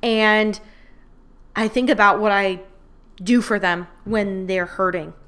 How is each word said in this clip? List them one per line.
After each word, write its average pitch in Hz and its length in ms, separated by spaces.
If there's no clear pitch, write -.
And 214 560
I 220 140
think 254 220
about 202 300
what 208 120
I 196 280
do 240 180
for 214 180
them 175 280
when 196 420
they're 185 200
hurting. 175 460